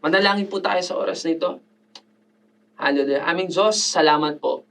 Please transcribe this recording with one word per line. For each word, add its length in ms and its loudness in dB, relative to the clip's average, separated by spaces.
Manalangin 440 2
po 160 -6
tayo 200 0
sa 160 -6
oras 280 -4
na 80 2
ito. 160 -2
Hallelujah. 480 0
Aming 240 -2
Diyos, 320 2
salamat 560 2
po. 320 -4